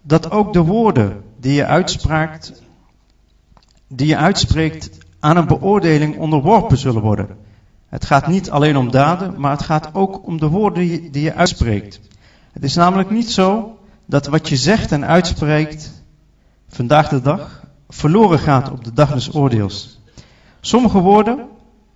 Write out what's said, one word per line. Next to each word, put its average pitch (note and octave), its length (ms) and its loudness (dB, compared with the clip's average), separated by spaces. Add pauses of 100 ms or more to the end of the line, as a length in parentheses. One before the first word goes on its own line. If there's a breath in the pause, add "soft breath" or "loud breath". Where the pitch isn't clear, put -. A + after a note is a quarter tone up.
dat D#3+ 300 0
ook G#3 220 0
de F3 80 4
woorden D#3 600 0 (160)
die B2+ 140 -2
je C#3+ 120 2
uitspraakt, D#3 960 -4 (1300)
die C3+ 200 -2
je D#3 100 2
uitspreekt, D#3+ 720 0 (300)
aan D#3 180 4
een E3 100 2
beoordeling D#3 680 2
onderworpen D#3 600 2
zullen A#2+ 240 0
worden. G#2 260 -2 (600 soft breath)
Het - 180 -10
gaat C#3 220 2
niet F3+ 220 -2
alleen D3 280 2
om B2 140 0
daden, D#3+ 460 0
maar C#3 140 -2
het C#3+ 120 -6
gaat D#3 300 -4
ook F#3+ 320 -4
om E3 140 -8
de D3+ 100 0
woorden F3+ 340 0
die E3+ 180 -2
je, E3+ 80 -16
die C#3+ 140 -4
je D#3 100 -2
uitspreekt. A#2 680 -2 (520 soft breath)
Het D3 120 -12
is C#3 120 -4
namelijk F#3 340 2
niet A3+ 220 -2
zo G3 460 0 (280 soft breath)
dat C#3 220 -2
wat D3+ 220 -2
je D3+ 60 0
zegt D#3 360 0
en C#3+ 140 -2
uitspreekt D#3 1000 -2 (640)
vandaag D3 420 0
de C#3+ 120 -2
dag D3 420 -6 (320)
verloren E3+ 440 4
gaat C3+ 320 0
op B2+ 120 -14
de A2+ 100 -12
dag C#3 200 2
des - 200 -6
oordeels. A#2+ 680 -2 (600 soft breath)
Sommige A3 380 2
woorden G#3+ 480 2 (480)